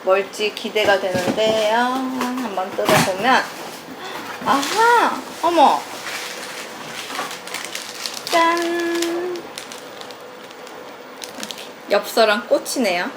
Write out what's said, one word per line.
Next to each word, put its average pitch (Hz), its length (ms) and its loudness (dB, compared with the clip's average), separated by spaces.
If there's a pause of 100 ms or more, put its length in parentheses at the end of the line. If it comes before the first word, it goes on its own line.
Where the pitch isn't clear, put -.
뭘지 196 500 2
기대가 202 460 2
되는데요. 214 760 2
한번 247 920 -2
뜯어보면, 208 720 4 (1000)
아하! 381 760 4 (220)
어머! 302 380 6 (2500)
짠! 339 1160 2 (2500)
엽서랑 214 580 4
꽃이네요. 214 680 0